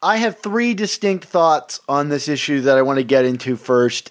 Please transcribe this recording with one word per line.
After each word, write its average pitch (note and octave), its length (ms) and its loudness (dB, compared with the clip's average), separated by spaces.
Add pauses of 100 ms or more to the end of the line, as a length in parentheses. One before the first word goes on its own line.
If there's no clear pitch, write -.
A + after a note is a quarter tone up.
I G3 160 0
have A3+ 220 -4
three A#3 340 -2
distinct G3+ 540 -4
thoughts D#3+ 600 0
on C#3+ 220 -2
this C#3+ 200 -4
issue C#3 340 -2
that C3+ 160 4
I C3+ 40 4
want C3+ 160 0
to C3 60 0
get B2+ 220 4
into B2+ 300 -2
first, B2 540 0